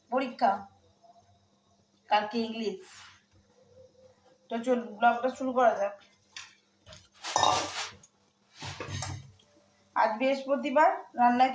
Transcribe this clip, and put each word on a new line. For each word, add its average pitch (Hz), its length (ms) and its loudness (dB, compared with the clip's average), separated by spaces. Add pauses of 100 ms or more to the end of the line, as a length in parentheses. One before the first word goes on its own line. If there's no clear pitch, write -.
(100)
পরীক্ষা, 240 420 0 (1600)
কালকে 214 280 0 (120)
ইংলিশ। 220 300 -6 (1700)
তো 233 40 -6 (100)
চল 247 160 2 (180)
ব্লগটা 233 300 4 (100)
শুরু 262 140 -4
করা 240 280 4
যাক। 202 140 -4 (4000)
আজ 220 220 2
বৃহস্পতিবার, 269 720 2 (300)
রান্নায় 247 340 4